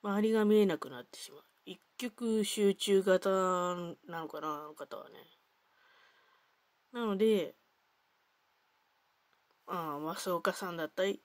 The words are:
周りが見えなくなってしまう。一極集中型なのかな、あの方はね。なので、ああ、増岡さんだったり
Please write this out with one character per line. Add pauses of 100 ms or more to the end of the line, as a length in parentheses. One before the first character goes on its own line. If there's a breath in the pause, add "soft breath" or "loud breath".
周
り
が
見
え
な
く
な
っ
て
し
ま
う。 (220)
一 (180)
極
集
中
型
な
の
か
な、
あ
の
方
は
ね。 (1800 soft breath)
な
の
で、 (2000)
あ
あ、
増
岡
さ
ん
だ
っ
た
り